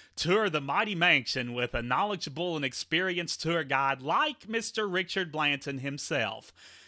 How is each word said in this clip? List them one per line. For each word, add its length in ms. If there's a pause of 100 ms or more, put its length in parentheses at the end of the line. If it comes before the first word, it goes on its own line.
(160)
tour 340
the 100
mighty 360
mansion 580
with 220
a 80
knowledgeable 720
and 100
experienced 760
tour 200
guide 380
like 480
Mister 380
Richard 440
Blanton 460
himself. 760 (360)